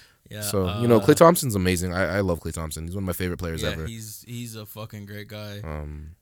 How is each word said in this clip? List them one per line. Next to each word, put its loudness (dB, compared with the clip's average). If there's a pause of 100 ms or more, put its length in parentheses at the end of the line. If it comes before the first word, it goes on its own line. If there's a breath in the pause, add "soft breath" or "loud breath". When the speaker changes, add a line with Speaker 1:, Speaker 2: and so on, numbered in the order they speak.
(320 soft breath)
Speaker 1:
yeah, -10
Speaker 2:
So, 0
you 2
know, 8
Speaker 1:
uh, -2
Speaker 2:
Klay 8
Thompson's 6
amazing. 2
I, 0
I 2
love 2
Klay -6
Thompson. -6
He's -8
one -6
of -2
my 0
favorite -4
players -4
Speaker 1:
yeah, -2
Speaker 2:
ever. -6
Speaker 1:
he's, -12
he's -12
a -14
fucking -14
great -12
guy. -10
Speaker 2:
Um, -10